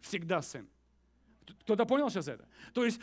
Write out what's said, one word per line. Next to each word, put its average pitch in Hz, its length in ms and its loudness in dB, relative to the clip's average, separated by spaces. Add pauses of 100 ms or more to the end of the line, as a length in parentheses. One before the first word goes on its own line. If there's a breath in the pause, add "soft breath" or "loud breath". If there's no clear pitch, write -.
всегда 170 400 -2
сын». 110 260 -10 (920)
Кто-то 220 240 2
понял 277 240 4
сейчас 175 200 -4
это? 117 200 -10 (240 loud breath)
То 247 140 2
есть 233 160 0